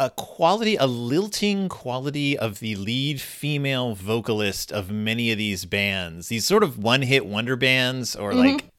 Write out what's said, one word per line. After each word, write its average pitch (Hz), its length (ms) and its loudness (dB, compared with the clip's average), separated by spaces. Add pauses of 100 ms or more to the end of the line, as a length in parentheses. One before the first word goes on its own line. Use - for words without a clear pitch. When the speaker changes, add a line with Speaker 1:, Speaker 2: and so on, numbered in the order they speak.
Speaker 1:
a 127 60 0
quality, 214 680 0
a 139 100 4
lilting 185 840 0
quality 139 680 -2
of 107 220 -4
the 110 160 -4
lead 127 440 -2
female 135 760 -2
vocalist 104 760 -2
of 98 220 -4
many 113 400 0
of 107 60 -2
these 104 260 -2
bands. 92 640 -2
These 113 180 -2
sort 214 160 4
of 131 160 0
one-hit 123 480 4
wonder 113 300 -2
bands, 131 580 2
or, 101 160 -4
Speaker 2:
Mm-hmm. 247 80 2
Speaker 1:
like, 269 260 4 (140)